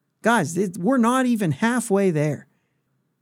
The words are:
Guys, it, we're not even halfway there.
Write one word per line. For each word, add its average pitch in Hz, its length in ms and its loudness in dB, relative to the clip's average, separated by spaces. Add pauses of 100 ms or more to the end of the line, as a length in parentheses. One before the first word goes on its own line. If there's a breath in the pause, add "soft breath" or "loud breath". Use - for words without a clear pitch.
(220)
Guys, 180 360 0
it, 185 200 -2
we're 214 200 0
not 247 280 2
even 214 260 0
halfway 202 600 0
there. 151 360 -2 (760)